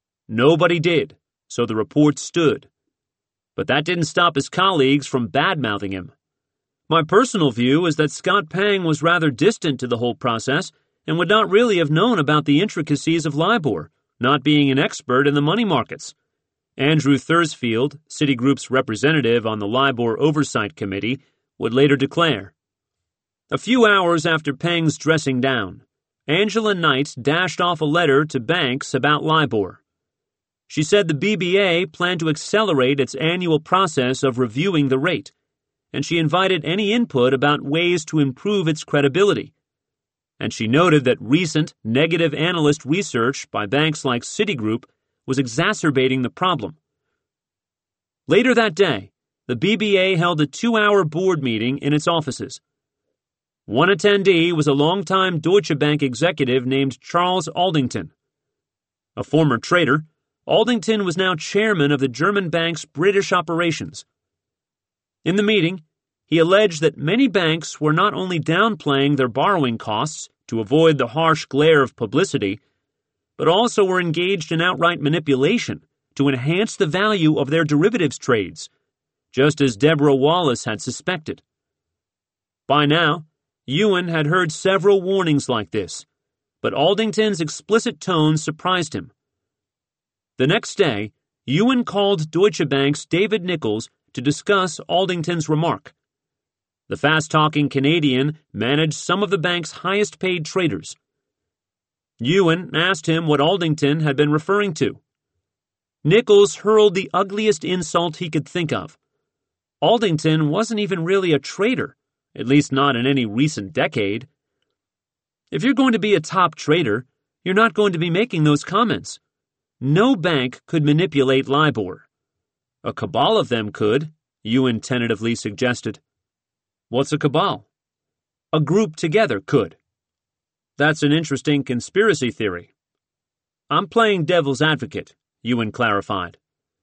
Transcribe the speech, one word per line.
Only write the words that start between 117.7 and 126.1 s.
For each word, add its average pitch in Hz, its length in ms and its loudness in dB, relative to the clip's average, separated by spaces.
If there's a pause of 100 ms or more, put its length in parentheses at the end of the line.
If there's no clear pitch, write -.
going 202 200 2
to 165 60 -4
be 175 120 -2
making 175 320 0
those 147 200 4
comments. 190 560 -4 (600)
No 190 360 2
bank 151 500 -2
could 160 180 0
manipulate 139 640 2
libor." 127 600 -2 (760)
"A 110 100 -6
cabal 139 440 0
of 156 120 -2
them 110 220 -2
could," 127 400 0 (300)
Ewan 120 380 0
tentatively 117 560 -2
suggested. 117 640 -4 (920)